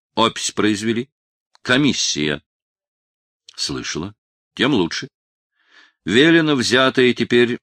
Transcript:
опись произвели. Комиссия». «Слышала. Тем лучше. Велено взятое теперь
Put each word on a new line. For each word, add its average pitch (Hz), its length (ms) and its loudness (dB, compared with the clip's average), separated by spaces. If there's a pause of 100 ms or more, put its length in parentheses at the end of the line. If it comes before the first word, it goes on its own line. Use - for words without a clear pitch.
(160)
опись - 360 -2
произвели. 107 580 -2 (520)
Комиссия». 92 800 0 (1160)
«Слышала. 76 600 -8 (380)
Тем 131 200 0
лучше. 90 360 -2 (960)
Велено 151 500 2
взятое 127 580 2
теперь 120 500 0